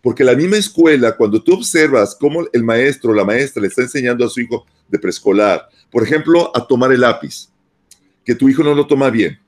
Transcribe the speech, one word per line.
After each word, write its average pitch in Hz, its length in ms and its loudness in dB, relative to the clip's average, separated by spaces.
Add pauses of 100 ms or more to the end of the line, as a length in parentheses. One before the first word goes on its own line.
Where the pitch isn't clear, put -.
Porque 120 220 -2
la 127 140 4
misma 185 200 0
escuela, 156 600 2
cuando 107 260 0
tú 175 120 4
observas 156 640 0
cómo 151 340 -2
el 120 100 0
maestro 117 480 -2
o 107 40 2
la 101 100 2
maestra 120 360 -4
le 101 60 -4
está 95 160 -4
enseñando 123 420 -2
a 110 60 -4
su - 100 -10
hijo 120 240 -8 (240)
de 98 120 -4
preescolar, 98 680 -2 (220)
por 117 140 -2
ejemplo, 156 520 0
a 117 80 -4
tomar 131 280 0
el 123 80 2
lápiz, - 480 -2 (760)
que 117 120 -2
tu 135 120 2
hijo 135 140 2
no 147 120 2
lo 143 120 0
toma 135 240 0
bien 101 380 -2